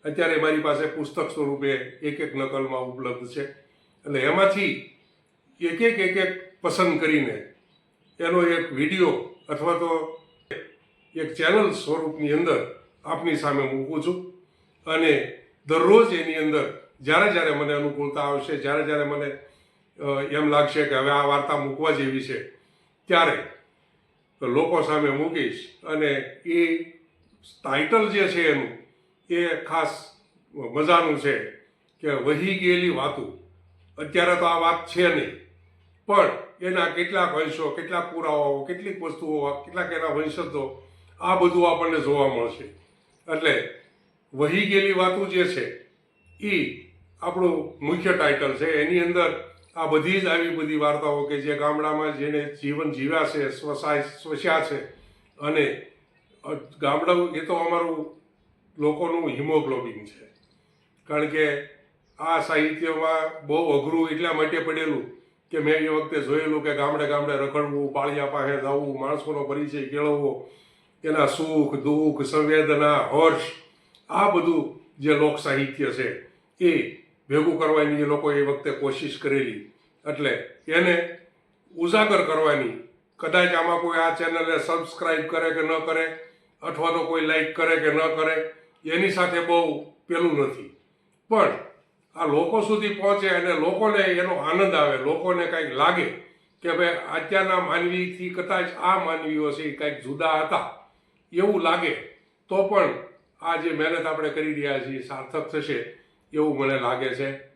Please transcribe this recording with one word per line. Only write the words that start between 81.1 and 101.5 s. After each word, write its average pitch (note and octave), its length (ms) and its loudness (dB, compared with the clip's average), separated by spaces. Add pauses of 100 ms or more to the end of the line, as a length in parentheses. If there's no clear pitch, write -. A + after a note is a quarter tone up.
ઉજાગર F#3+ 480 4
કરવાની, D3 640 0 (280)
કદાચ F3 380 2
આમાં E3+ 260 2
કોઈ E3+ 180 -2
આ E3 160 2
ચેનલને E3 440 0
સબસ્ક્રાઇબ E3 680 -2
કરે E3 240 0
કે D#3+ 120 -2
ન D#3+ 160 0
કરે, D#3+ 400 -2 (440)
અથવા D#3+ 280 -2
તો E3 140 0
કોઈ E3 160 -2
લાઈક D#3 360 0
કરે E3 200 2
કે D#3 180 2
ન D#3 40 2
કરે, D#3+ 560 0 (360)
એની F#3 200 2
સાથે F3+ 300 0
બહુ E3 520 0 (160)
પેલું D#3+ 380 2
નથી, - 300 -12 (520)
પણ G#3 300 4 (580)
આ E3 100 -2
લોકો E3 340 4
સુધી G#3 280 2
પહોંચે G3 400 2
અને F3 240 2
લોકોને G3 460 2
એનો F3+ 360 2
આનંદ F#3 400 2
આવે, D3 220 2
લોકોને E3+ 500 0
કાંઈક D#3 260 -4
લાગે D#3+ 320 2 (580)
કે E3+ 100 -2
ભાઈ E3+ 160 2
અત્યારના F3+ 720 0
માનવીથી F3+ 720 -2
કદાચ F3+ 340 -2 (140)
આ F#3 260 8
માનવીઓ D#3 480 0
છે D3 100 -6
એ D3+ 100 -4
કાંઈક D3 280 -4
જુદા D#3 400 0
હતા - 480 -2 (440)
એવું F#3 300 2